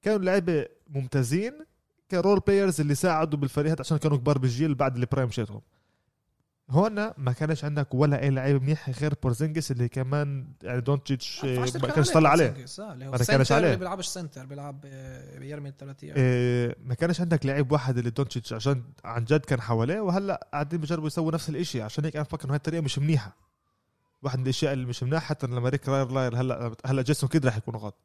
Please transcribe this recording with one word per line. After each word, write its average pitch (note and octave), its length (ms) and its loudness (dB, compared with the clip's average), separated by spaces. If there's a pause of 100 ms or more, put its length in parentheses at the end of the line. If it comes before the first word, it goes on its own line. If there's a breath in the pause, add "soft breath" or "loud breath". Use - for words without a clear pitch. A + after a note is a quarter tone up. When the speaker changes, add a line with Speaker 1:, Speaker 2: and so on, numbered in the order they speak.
Speaker 1:
كانوا G#3+ 160 0
لعيبة F3+ 480 2 (220)
ممتازين C#3 640 0 (580)
كرول F#3+ 360 4
بلايرز G3 340 4
اللي D3 140 2
ساعدوا D#3 440 2
بالفريق D3 340 0
هذا D#3+ 80 -4
عشان D3+ 160 0
كانوا D3 200 2
كبار C#3 220 2
بالجيل C3 360 2
بعد C3 220 0
البرايم B2 340 0
شيتهم. G#2 300 -6 (1080)
هون F#3+ 240 4 (220)
ما C3 160 -2
كانش D3+ 320 -2
عندك D3 300 -2
ولا C#3+ 280 4
أي C#3 80 2
لعيب C3+ 320 2
منيح D3 280 -2
غير C#3+ 320 -2
بورزينجس D3 480 -2
اللي B2 180 0
كمان C3+ 580 -2 (160)
يعني B2 180 -2
دونتشيتش، C3+ 640 -2
Speaker 2:
آه، C#3 40 0
Speaker 1:
آه، B2+ 80 0
Speaker 2:
فعشان B2 240 -2
Speaker 1:
ما B2 60 0
Speaker 2:
كان B2 80 -2
Speaker 1:
كانش D3 140 4
Speaker 2:
عليه D#3 120 6
Speaker 1:
طلع D#3 100 8
عليه. D#3+ 160 6
Speaker 2:
بورزينجس، - 340 -8
آه، G#3 120 -12
اللي C3 140 -14
هو C#3 40 -10
Speaker 1:
ما C3 60 -2
كانش A#2+ 120 2
Speaker 2:
سنتر C3 260 4
Speaker 1:
عليه. E3 120 4
Speaker 2:
اللي B2 120 2
بيلعبش F#2 280 -6
سنتر، C#3+ 400 -10
بيلعب، C#3+ 380 -12
آه، C3+ 540 -16
بيرمي C#3+ 300 -10
التلاتية. C#3 480 -16
Speaker 1:
آه، B2 680 4
ما B2+ 100 -2
كانش E3+ 260 2
عندك E3+ 260 2
لعيب C3+ 260 2
واحد C3 260 2
اللي A#2+ 120 0
دونتشيتش A#2+ 420 -2
عشان A#2+ 300 0 (220)
عن A#2 200 -4
جد D3+ 160 4
كان C3+ 200 0
حواليه، A#2 400 0
وهلأ G3 520 -2
قاعدين D3 280 -2
بيجربوا D#3 260 -4
يسووا D#3+ 260 0
نفس E3 160 -4
الإشي. C#3+ 340 -2
عشان G#2+ 220 -4
هيك D#3 120 -4
أنا D3+ 80 -2
بفكر D3 200 -8
إنه C3+ 80 -2
هاي D3 40 2
الطريقة D#3+ 240 -2
مش C#3 180 -2
منيحة. C3+ 380 0 (840)
واحد C3 160 -4
من B2+ 60 -2
الأشياء C3+ 280 0
اللي B2+ 140 -4
مش B2 160 -6
منيحة D3 240 -2
حتى D3 200 -4
لما B2 220 -2
ريك C3 200 -2
راير، C3+ 240 0
راير B2+ 280 0
هلأ، A#2+ 340 -2 (120)
هلأ C3+ 160 2
جيسون C3+ 260 0
كيد C#3+ 180 2
راح A2+ 100 0
يكون A2+ 200 -6
غاد. G#2 160 -10 (120)